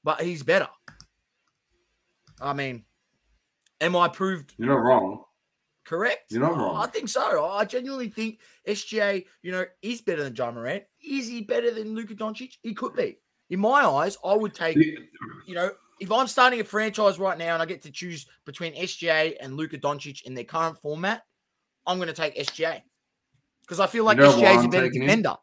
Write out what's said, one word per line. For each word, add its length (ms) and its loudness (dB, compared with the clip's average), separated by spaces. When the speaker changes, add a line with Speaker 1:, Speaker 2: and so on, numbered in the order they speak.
Speaker 1:
but 160 -2
he's 240 -6
better. 240 2
I 100 -6
mean, 320 -8
am 160 0
I 140 4
proved 480 -4
Speaker 2:
You're 100 -4
not 160 2
wrong. 400 2
Speaker 1:
correct? 460 -4
Speaker 2:
You're 100 -2
not 140 2
Speaker 1:
I, 20 -2
Speaker 2:
wrong. 260 -2
Speaker 1:
I 40 -4
think 200 -6
so. 380 0
I, 160 -4
I 40 -2
genuinely 440 -8
think 300 -6
S 180 -6
G 160 -6
A, 260 -2
you 120 -8
know, 120 -4
is 200 -8
better 220 -2
than 120 -8
Ja 160 -4
Morant. 320 -8
Is 280 -6
he 120 -10
better 300 0
than 240 -8
Luka 180 -10
Doncic? 480 -10
He 120 -8
could 200 -8
be. 260 -4
In 120 -2
my 240 4
eyes, 380 2
I 120 2
would 180 0
take, 220 -2
Speaker 2:
The 220 2
Speaker 1:
you 80 -12
know, 160 -2
if 120 -6
I'm 160 2
starting 320 4
a 40 -2
franchise 540 0
right 200 -2
now 160 -2
and 100 0
I 20 0
get 180 -12
to 80 -18
choose 360 -12
between 300 -10
S 200 -6
G 140 -4
A 300 2
and 160 -12
Luka 220 -8
Doncic 460 -6
in 100 -14
their 100 -10
current 340 -4
format, 460 -6
I'm 120 -2
gonna 140 -6
take 240 -4
S 140 -4
G 140 -4
A. 180 -6
'Cause 140 -8
I 80 4
feel 160 0
like 140 6
Speaker 2:
You 60 10
know 80 12
why 40 6
Speaker 1:
S 40 4
G 60 8
A 60 10
is 60 10
a 80 8
Speaker 2:
I'm 40 2
Speaker 1:
better 180 4
Speaker 2:
taking 160 -2
him? 40 2
Speaker 1:
defender. 360 4